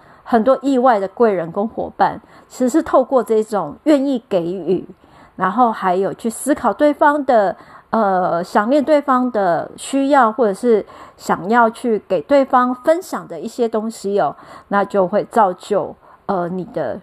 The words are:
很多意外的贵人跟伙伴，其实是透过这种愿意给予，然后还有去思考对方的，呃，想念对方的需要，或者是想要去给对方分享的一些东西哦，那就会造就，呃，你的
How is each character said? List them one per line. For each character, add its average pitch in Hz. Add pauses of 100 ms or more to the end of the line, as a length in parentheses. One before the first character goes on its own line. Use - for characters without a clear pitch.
(240)
很 226
多 262
意 269
外 240
的 196
贵 233
人 165
跟 208
伙 175
伴， 180 (300)
其 -
实 254
是 311
透 277
过 247
这 220
种 175
愿 285
意 269
给 180
予， 180 (540)
然 185
后 233
还 190
有 185
去 -
思 269
考 -
对 294
方 294
的， 220 (360)
呃， 180
想 214
念 285
对 302
方 254
的 180
需 277
要， 254
或 226
者 196
是 220 (320)
想 170
要 226
去 226
给 -
对 277
方 254
分 330
享 202
的 165
一 208
些 233
东 220
西 202
哦， 143 (320)
那 202
就 190
会 180
造 202
就， - (300)
呃， 180
你 180
的 135